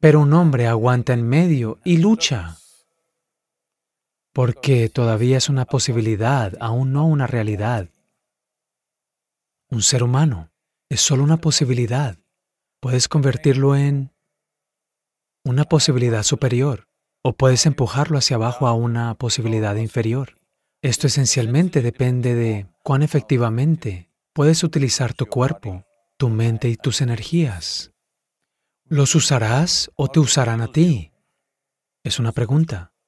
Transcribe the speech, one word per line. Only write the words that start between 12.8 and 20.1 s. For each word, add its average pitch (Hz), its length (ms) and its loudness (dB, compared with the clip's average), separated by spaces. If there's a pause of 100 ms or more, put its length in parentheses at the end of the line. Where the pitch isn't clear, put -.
Puedes 127 280 -2
convertirlo 139 680 2
en 139 380 0 (1300)
una 131 200 0
posibilidad 123 580 2
superior, 123 680 -2 (360)
o 123 100 0
puedes 127 320 2
empujarlo 143 540 0
hacia 127 160 -2
abajo 120 320 -2
a 117 60 2
una 117 420 -2
posibilidad 110 640 -2
inferior. 113 600 -4 (460)